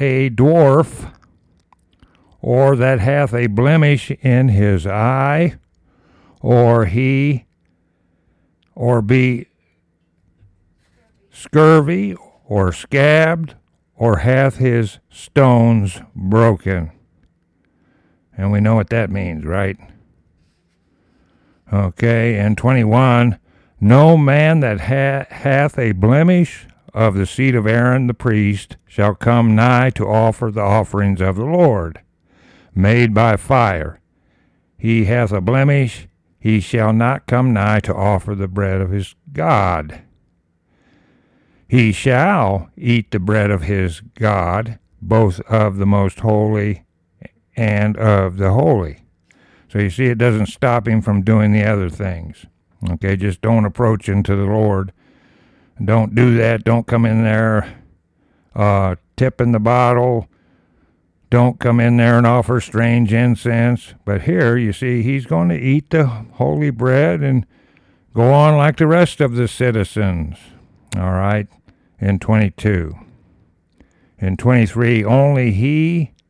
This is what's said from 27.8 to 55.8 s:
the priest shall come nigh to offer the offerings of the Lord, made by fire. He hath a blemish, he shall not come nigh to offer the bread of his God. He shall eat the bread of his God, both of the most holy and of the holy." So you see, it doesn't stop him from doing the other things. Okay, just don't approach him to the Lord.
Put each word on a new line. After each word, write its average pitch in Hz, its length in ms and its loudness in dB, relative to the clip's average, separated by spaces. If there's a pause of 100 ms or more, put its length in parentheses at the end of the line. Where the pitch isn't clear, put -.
the 120 60 -2
priest 104 600 -2 (100)
shall 104 280 -2
come 117 400 2
nigh 123 360 2
to 104 160 -4
offer 110 440 0
the 107 100 -6
offerings 101 600 0
of 92 160 -2
the 110 80 -6
Lord, 131 560 0 (760)
made 110 400 2
by 110 220 2
fire. 98 640 -2 (760)
He 113 280 0
hath 117 260 0
a 101 100 -4
blemish, 135 680 -2 (320)
he 110 180 0
shall 110 340 -2
not 117 360 -2
come 127 240 0
nigh 107 280 0
to 95 140 -4
offer 98 400 -2
the 98 140 -6
bread 95 320 -4
of 92 100 -4
his 98 240 -6 (180)
God. 98 680 -2 (1700)
He 117 260 2
shall 127 840 -2
eat 120 340 -2
the 110 80 -4
bread 104 320 0
of 92 120 -2
his 90 380 -4
God, 104 800 -4 (220)
both 101 400 0
of 107 360 0
the 98 100 -2
most 101 340 0
holy 107 640 -2 (720)
and 107 400 0
of 98 400 0
the 95 160 0
holy." 110 460 0 (720)
So 101 100 -8
you 101 120 -2
see, 127 160 -2
it 120 120 -2
doesn't 110 280 0
stop 120 400 -2
him 110 140 0
from 101 220 0
doing 107 300 2
the 104 120 2
other 104 240 -2
things. 85 580 -10 (440)
Okay, 98 260 -4
just 95 240 -4
don't 110 240 0
approach 110 440 -2
him 101 160 0
to 98 120 -2
the 98 80 -2
Lord. 101 480 -2 (880)